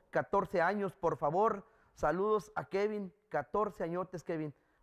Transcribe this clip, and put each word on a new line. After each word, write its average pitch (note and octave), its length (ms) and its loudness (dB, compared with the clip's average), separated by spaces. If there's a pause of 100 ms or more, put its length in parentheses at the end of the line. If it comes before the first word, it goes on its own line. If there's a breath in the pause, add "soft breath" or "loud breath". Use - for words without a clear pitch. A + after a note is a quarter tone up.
(100)
catorce F3+ 500 2
años, G3 340 0
por D#3 220 0
favor". F3+ 500 2 (280 soft breath)
Saludos F#3+ 600 0
a D#3+ 120 -6
Kevin, G3+ 460 -2 (160)
catorce F#3+ 560 -2
añotes, F3 400 -4
Kevin. D#3 300 -4 (280 soft breath)